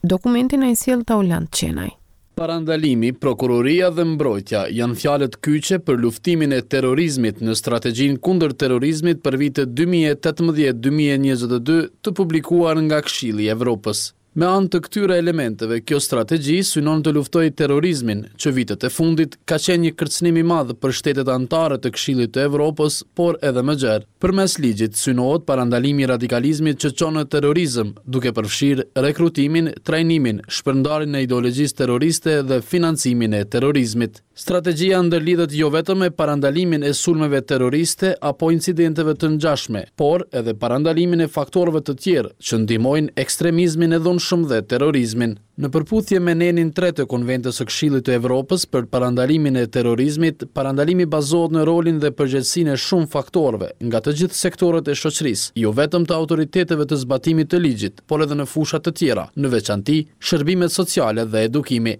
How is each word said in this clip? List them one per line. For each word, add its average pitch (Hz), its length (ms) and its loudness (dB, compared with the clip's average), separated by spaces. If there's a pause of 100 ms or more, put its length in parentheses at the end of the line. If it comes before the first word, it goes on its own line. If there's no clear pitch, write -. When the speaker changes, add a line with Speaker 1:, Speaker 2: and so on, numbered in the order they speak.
(140)
Speaker 1:
dokumenti 247 480 2
na 254 80 2
i 233 80 2
sjell 247 240 0
Taulant 180 480 0
Qenaj. - 480 -6 (360)
Speaker 2:
Parandalimi, 156 800 0
prokuroria 131 800 0
dhe 170 160 0
mbrojtja 110 540 -2 (100)
janë 117 240 -2
fjalët 143 400 0
kyçe 151 480 0
për 127 160 2
luftimin 143 560 0
e 123 80 -2
terrorizmit 131 800 0
në 113 140 0
strategjinë 123 680 -2
kundër 160 320 2
terrorizmit 156 640 0
për 135 220 -2
vitet 135 340 -2
dy 165 140 2
mijë 156 240 2
e - 100 -20
tetëmbëdhjetë, 151 560 0
dy 139 160 0
mijë 143 220 2
e - 80 2
njëzet 123 320 0
e - 100 -4
dy, 165 80 4 (240)
të 196 160 -4
publikuar 160 680 2
nga 151 180 2
Këshilli 107 400 -2
i 107 80 0
Evropës. 113 500 -2 (300)
Me 170 160 0
anë 190 240 2
të 175 80 2
këtyre 185 400 0
elementeve, 117 540 -2 (100)
kjo 143 160 0
strategji 156 640 0
synon 156 400 0
të 156 80 2
luftojë 151 400 2
terrorizmin, 139 680 0 (100)
që 143 220 -2
vitet 107 260 -2
e 131 80 -2
fundit 160 460 0 (100)
ka 156 160 -2
qenë 175 220 2
një 160 160 2
kërcënim 165 420 0
i 165 80 2
madh 151 220 0 (100)
për 135 160 0
shtetet 135 320 0
anëtare 135 480 0
të 127 160 -4
Këshillit 127 400 -2
të 139 140 0
Evropës, 151 560 0 (100)
por 170 320 0
edhe 127 160 2
më 143 220 0
gjerë. 110 240 0 (160)
Përmes 190 400 0
ligjit 110 340 0
synohet 131 480 0
parandalimi 131 640 0
i - 20 -2
radikalizmit 131 720 0
që 143 160 -2
çon 156 220 -2
në 147 100 -4
terrorizëm, 143 640 0 (160)
duke 127 240 -2
përfshirë 131 540 0 (180)
rekrutimin, 160 640 0 (160)
trajnimin, 156 640 0
shpërndarjen 147 640 0
e 135 140 0
ideologjisë 123 560 0
terroriste 151 580 0
dhe 131 240 0
financimin 127 720 0
e 101 80 -2
terrorizmit. 120 760 0 (100)
Strategjia 180 720 0
ndërlidhet 170 480 2
jo 151 160 2
vetëm 165 320 0
me 180 80 2
parandalimin 151 720 0
e 143 160 0
sulmeve 151 480 2
terroriste 147 720 0
apo 147 320 -2
incidenteve 160 640 2
të 156 220 0
ngjashme, 139 480 -2 (100)
por 160 300 2 (100)
edhe 113 240 -2
parandalimin 165 640 0
e 160 80 0
faktorëve 160 560 0
të 143 160 -4
tjerë 147 300 0 (100)
që 113 220 0
ndihmojnë 131 480 2 (100)
ekstremizmin 165 720 2
e 165 80 2
dhunshëm 170 480 0
dhe 110 220 0
terrorizmin. 123 640 0 (260)
Në 143 80 -4
përputhje 190 480 0
me 175 160 2
nenin 170 400 2
tre 180 240 0
të 135 140 0
Konventës 123 480 -2
së 117 100 -4
Këshillit 139 380 0
të 123 80 2
Evropës 131 580 0
për 120 160 -2
parandalimin 127 720 2
e 117 80 0
terrorizmit, 143 800 0
parandalimi 147 560 0
bazohet 156 480 0
në 156 160 2
rolin 165 320 2
dhe 147 160 0
përgjegjësinë 139 560 0
e - 120 -2
shumë 170 280 0
faktorëve 131 540 0 (180)
nga 113 160 0
të 147 200 -2
gjithë 180 180 -2
sektorët 170 500 0
e 143 80 0
shoqërisë, 151 540 -4 (100)
jo 107 160 0
vetëm 151 320 0
të 165 80 0
autoriteteve 160 720 0
të 151 140 0
zbatimit 147 500 0
të 180 80 2
ligjit, 107 480 -2
por 156 160 2
edhe 147 140 -4
në 139 100 -6
fusha 156 320 -2
të 170 160 -4
tjera, 110 300 0 (100)
në 139 160 0
veçanti 107 460 0 (180)
shërbimet 170 560 0
sociale 117 560 0
dhe 110 220 2
edukimi. 117 480 -2